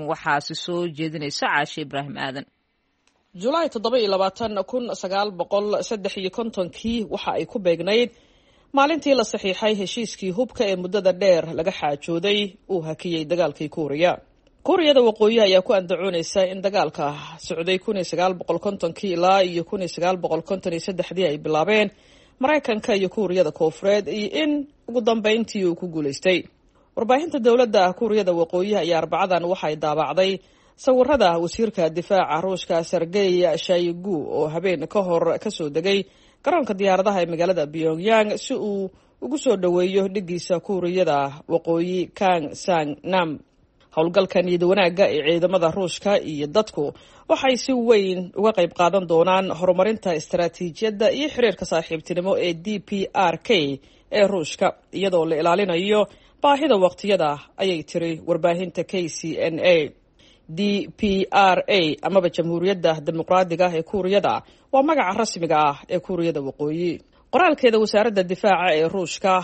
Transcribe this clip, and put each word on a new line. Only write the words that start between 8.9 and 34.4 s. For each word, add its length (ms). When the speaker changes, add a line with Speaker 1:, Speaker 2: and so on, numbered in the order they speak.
Speaker 2:
la 80
saxiixay 500
heshiiskii 560
hubka 340
ee 120
muddada 360
dheer 320
laga 180
xaajooday 680
uu 140
hakiyey 420
dagaalkii 440
Kuuriya. 440
Kuuriyada 360
Waqooyi 400
ayaa 240
ku 80
andacoonaysa 680
in 120
dagaalka 440
socday 380
kun 180
iyo 80
sagaal 320
boqol 240
kontonkii 520
ilaa 300
iyo 220
kun 160
iyo 80
sagaal 320
boqol 220
konton 300
iyo 80
saddexdii 460
ay 120
bilaabeen 500
Maraykanka 540
iyo 140
Kuuriyada 440
Koonfureed, 540
iyo 240
in 200
ugu 140
dambeyntii 640
uu 100
ku 140
guulaystay. 500
Warbaahinta 440
dowladda 520
Kuuriyada 400
Waqooyi 440
ayaa 240
Arbacadan 440
waxay 320
daabacday 560
sawirada 580
wasiirka 520
difaaca 500
Ruushka 440
Sergei 640
Shoigu 580
oo 200